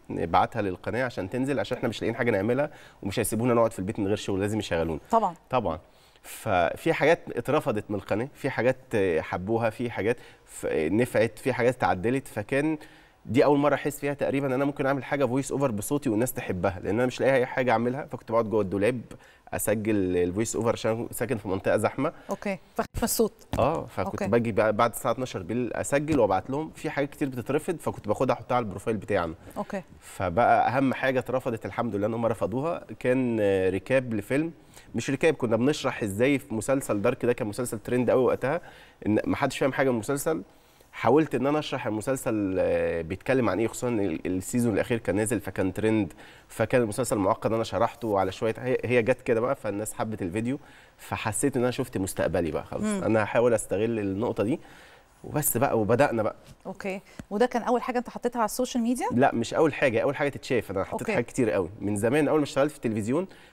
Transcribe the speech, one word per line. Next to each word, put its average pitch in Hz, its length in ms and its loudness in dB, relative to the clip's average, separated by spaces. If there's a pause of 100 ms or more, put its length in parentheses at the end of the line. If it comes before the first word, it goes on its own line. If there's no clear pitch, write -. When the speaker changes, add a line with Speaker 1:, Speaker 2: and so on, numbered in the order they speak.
(100)
Speaker 1:
نبعتها 95 520 0
للقناة 101 420 -4
عشان 104 260 -6
تنزل، 135 300 -2
عشان 110 160 -4
إحنا 123 120 -2
مش 110 140 -6
لاقيين 107 140 0
حاجة 120 140 2
نعملها 120 400 0 (320)
ومش 98 160 -4
هيسيبونا 117 360 2
نقعد 113 180 4
في - 60 -10
البيت 95 200 -4
من 101 80 0
غير 104 100 2
شغل، 101 240 -4
لازم 104 180 0
يشغلونا. 82 420 -2 (100)
Speaker 2:
طبعًا. 214 240 2 (160)
Speaker 1:
طبعًا. 98 280 0 (440)
ففي - 720 0
حاجات 151 280 4 (160)
اترفضت 123 540 0
من 104 60 -2
القناة، 104 380 -4
في 139 160 -4
حاجات، 123 260 2 (180)
آه، 92 260 2
حبوها، 110 500 -2
في 117 200 -6
حاجات 110 260 -2 (280)
ف-، - 280 -10
نفعت، 107 640 2
في 131 140 -2
حاجات 120 240 2
اتعدلت، 101 520 0
فكان 143 500 -2 (480)
دي 120 180 4
أول 143 140 6
مرة 143 160 4
أحس 139 240 -4
فيها 143 160 -4
تقريبًا 139 400 -2
أنا 135 100 0
ممكن 143 220 -2
أعمل 135 180 0
حاجة 143 200 0
فويس 131 280 0
أوفر 135 180 0
بصوتي 120 400 -2
والناس 113 220 2
تحبها، 90 480 -2
لأن 95 140 -2
أنا 123 120 2
مش 127 140 -4
لاقي 127 140 4
أي 123 120 4
حاجة 127 240 0
أعملها، 123 420 0
فكنت 117 200 -8
بقعد 113 180 2
جوه 110 100 4
الدولاب 101 400 0 (520)
أسجل 104 640 0
الفويس 90 400 0
أوفر 113 160 2
عشان 113 380 -2
ساكن 120 260 -4
في 101 120 -8
منطقة 95 280 0
زحمة. 135 360 0 (180)
Speaker 2:
أوكي، 196 280 -4 (160)
فخف - 300 -4
الصوت. - 420 -2 (120)
Speaker 1:
آه، 147 280 0
فكنت 101 200 -4 (160)
Speaker 2:
أوكي. 98 40 -2
Speaker 1:
باجي 117 260 2
بقى 107 200 4
بعد 117 180 4
الساعة - 220 -4
اتناشر 123 300 -6
بالليل 113 300 -4
أسجل 147 480 0
وأبعت 95 300 2
لهم، 156 240 -4
في - 160 -8
حاجات 143 200 -4
كتير - 180 -4
بتترفض 135 520 -2
فكنت - 280 -6
باخدها 127 280 2
أحطها - 200 -2
على 123 60 2
البروفايل 104 340 -4
بتاعنا. 87 380 -2 (220)
Speaker 2:
أوكي. 196 260 -6 (180)
Speaker 1:
فبقى - 680 2
أهم 127 260 2
حاجة 131 240 0
اترفضت 120 480 -4
الحمد 110 300 -4
لله 101 100 0
إن 113 80 -2
هم 117 120 -2
رفضوها، 117 580 -2 (140)
كان، 127 420 2
آه، 95 300 4
ريكاب 120 440 0
لفيلم، 139 380 -2 (420)
مش 117 160 -2
ريكاب، 143 240 2
كنا 113 220 0
بنشرح 127 460 0
إزاي 120 360 2
في - 160 -8
مسلسل 110 480 -2
دارك، 123 220 0
ده 120 80 4
كان 123 160 -2
مسلسل 120 300 -6
ترند 123 320 2
قوي 131 140 6
وقتها، 139 360 2 (460)
إن 104 180 4
محدش - 340 0
فاهم 139 140 2
حاجة 135 160 2
من 127 60 2
المسلسل. 143 480 -2 (500)
حاولت 143 420 4
ان 127 120 0
انا 147 120 2
اشرح 143 280 -4
المسلسل، 107 720 -2
آه، 85 440 2
بيتكلم 107 460 0
عن 92 120 2
ايه، 117 80 2
خصوصًا - 200 -4
إن 117 120 0
ال-، 92 260 -2
السيزون 104 480 0
الاخير 113 240 0
كان 92 180 -2
نازل 107 240 0
فكان 95 320 -2
ترند، 104 400 0 (360)
فكان 120 340 2
المسلسل 117 340 -2
معقد، 107 360 2
انا 113 120 0
شرحته 104 540 0
على 92 140 2
شويه، 113 260 -2
هي، 123 260 -2
هي 120 180 4
جت 123 200 2
كده 113 180 2
بقى، 131 160 0
فالناس 107 360 -6
حبت 110 300 -6
الفيديو، 113 360 -2 (380)
فحسيت - 600 -2
ان 120 60 2
انا 123 80 2
شفت - 280 -4
مستقبلي 87 520 0
بقى 73 140 -4
خلاص. - 180 -6
Speaker 2:
مم. 208 220 -2
Speaker 1:
انا 110 200 4
هحاول 117 300 4
استغل 110 440 0
النقطه 101 460 -2
دي 127 160 -2 (640)
وبس - 320 -2
بقى، 117 220 2
وبدانا 113 440 4
بقى. 104 140 -2 (300)
Speaker 2:
اوكي، 190 340 -8 (300)
وده 208 160 2
كان 247 160 -2
اول 233 200 0
حاجه 240 160 -2
انت 240 120 -4
حطيتها - 280 -4
على 233 60 2
السوشيال 247 380 -2
ميديا؟ 247 320 0
Speaker 1:
لا، 127 200 4
مش 113 200 -2
اول 151 200 4
حاجه، 113 280 2
اول 139 140 0
حاجه 147 120 0
تتشاف. - 420 -2
انا 95 140 -2
حطيت 95 160 -6
Speaker 2:
أوكي. - 120 -4
Speaker 1:
حاجات 127 140 0
كتير 117 240 0
قوي 90 200 0 (100)
من 104 160 -2
زمان، 127 320 2
اول 147 100 4
ما 147 60 2
اشتغلت 139 260 0
في - 60 -16
التلفزيون 117 500 -2 (260)